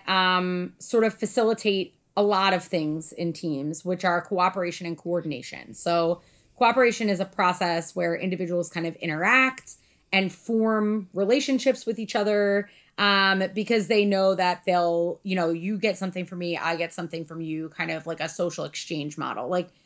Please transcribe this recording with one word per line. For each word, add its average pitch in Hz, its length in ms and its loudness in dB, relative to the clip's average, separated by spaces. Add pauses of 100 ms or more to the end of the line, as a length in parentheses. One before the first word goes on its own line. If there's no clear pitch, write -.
um, 185 720 2
sort 226 240 0
of 220 100 2
facilitate 220 840 0 (220)
a 208 60 4
lot 196 300 4
of 180 100 0
things 160 480 -4
in 170 200 -4
teams, 156 540 -4
which 180 180 -2
are 175 180 2
cooperation 180 680 -2
and 165 100 -6
coordination. 151 760 -6
So 170 480 0 (340)
cooperation 233 540 4
is 185 100 0
a 190 60 -4
process 180 720 0
where 170 200 0
individuals 175 540 -2
kind 170 160 -4
of 165 100 -6
interact 220 800 0 (360)
and 190 220 2
form 220 800 0
relationships 254 720 2
with 233 140 -4
each 220 160 -6
other, 202 520 2 (300)
um, 196 460 4 (100)
because 208 340 0
they 208 160 4
know 196 300 4
that 180 320 0
they'll, 170 580 2
you 190 120 -2
know, 170 160 2
you 180 260 -2
get 190 200 0
something 180 280 -6
from 180 140 -10
me, 175 180 -4
I 165 180 -2
get 165 160 -4
something 165 340 -8
from 165 160 -10
you, 160 280 -6
kind 165 220 -6
of 160 160 -6
like 160 120 -6
a 156 80 -4
social 165 380 -4
exchange 151 540 -8
model. 127 280 -6
Like, 180 220 -2 (160)